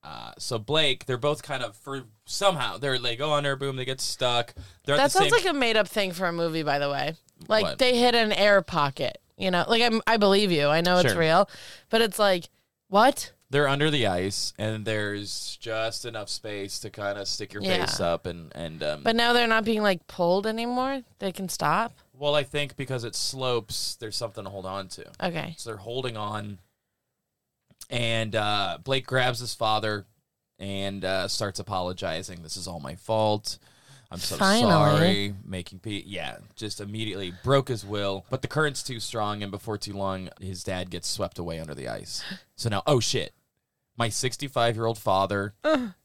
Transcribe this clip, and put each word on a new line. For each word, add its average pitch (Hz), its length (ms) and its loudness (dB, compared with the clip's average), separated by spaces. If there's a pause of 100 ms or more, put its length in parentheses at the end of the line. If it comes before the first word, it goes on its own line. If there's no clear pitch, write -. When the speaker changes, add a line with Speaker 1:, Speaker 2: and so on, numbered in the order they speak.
Speaker 1:
Uh, 58 340 -12
so 120 200 -4
Blake, 139 480 2
they're 127 100 -2
both 147 260 -2
kind 131 200 -6
of, 113 120 -8
for 135 280 -10 (240)
somehow, 139 500 0
they're, 131 220 0
they 120 180 -2
go 147 160 0
under, 143 240 2
boom, 135 200 -4
they 127 100 -4
get 131 160 -6
stuck. 123 520 0 (300)
They're 143 100 2
at 147 40 6
Speaker 2:
That 269 60 6
Speaker 1:
the 285 40 6 (120)
Speaker 2:
sounds 403 120 6
Speaker 1:
same 453 120 4
Speaker 2:
like 381 60 2
a 311 80 0
made-up 220 300 4
thing 196 240 -2
for 180 140 -2
a 170 80 2
movie, 165 300 0
by 143 140 2
the 143 120 0
way. 139 240 -4 (340)
Like, 214 160 4
Speaker 1:
What? 160 140 -4
Speaker 2:
they 254 180 4
hit 240 180 6
an 220 160 4
air 202 300 6
pocket, 143 560 -2 (220)
you 185 120 0
know? 175 160 2
Like, 226 160 4
I'm, 226 240 4
I 226 120 6
believe 202 340 6
you. 147 140 4
I 156 160 4
know 180 160 6
it's 131 140 6
Speaker 1:
Sure. 170 80 2
Speaker 2:
real. 165 280 6 (400)
But 226 140 4
it's 220 160 0
like, 190 320 2 (380)
what? 220 440 4 (160)
Speaker 1:
They're 143 200 2
under 143 220 2
the 135 180 2
ice, 92 500 -2
and 107 260 -4
there's 104 760 -4
just 113 440 -4
enough 113 240 -8
space 101 520 -8
to 107 100 -10
kinda 101 340 -4
stick - 300 -6
your - 80 -6
Speaker 2:
Yeah. 185 240 0
Speaker 1:
face 78 140 -2
up 85 260 0
and, 85 280 -10
and, 80 280 -8
um, 76 200 -4
Speaker 2:
But 226 140 2
now 233 160 2
they're 240 140 4
not 226 180 2
being, 214 180 2
like, 190 260 2
pulled 185 380 2
anymore? 247 560 -2 (180)
They 196 120 -4
can 190 160 -6
stop? 180 460 0 (240)
Speaker 1:
Well, 147 160 2
I 147 100 4
think 143 320 -4
because 127 280 -4
it 113 100 -8
slopes, 127 840 -2
there's 107 160 -8
something 113 280 -6
to 95 60 -10
hold 98 160 -10
on 95 220 -6
to. - 160 -14 (180)
Speaker 2:
Okay. 170 360 -4
Speaker 1:
So - 120 -12
they're 110 60 -8
holding 117 400 -6
on, 104 420 -6 (1300)
and, 113 440 -2
uh, 104 480 0
Blake 135 240 -2
grabs 127 320 0
his 120 160 -8
father 107 520 0 (520)
and, 98 460 -6
uh, 92 240 0
starts 101 320 -4
apologizing. 90 840 -4
"This 78 140 -10
is 90 100 -10
all 87 140 -8
my 71 160 -10
fault. 107 600 0 (520)
I'm - 80 -10
so 180 200 -4
Speaker 2:
Finally. 208 340 6
Speaker 1:
sorry." 151 600 4 (100)
Making 92 340 -8
pe-, 101 280 -8
yeah, 85 320 -8 (180)
just 107 240 -8
immediately 101 520 -6 (120)
broke 135 240 4
his 110 160 -4
will. 98 460 -4
But 127 120 -4
the - 60 -6
current's 147 340 -2
too 123 160 -8
strong, 104 440 -4
and 98 100 -6
before 101 240 -6
too 101 160 -8
long, 95 380 -4 (100)
his 92 240 -10
dad 92 260 -4
gets 87 180 -8
swept - 300 -4
away 85 220 -6
under 78 140 -10
the 65 140 -10
ice. - 360 -8 (320)
So 120 140 -2
now, 101 160 -2
oh 143 120 6
shit, 110 360 0 (640)
my 117 100 0
sixty-five-year-old 117 880 0
father 98 540 2 (120)
Speaker 2:
Ugh. 269 260 2 (140)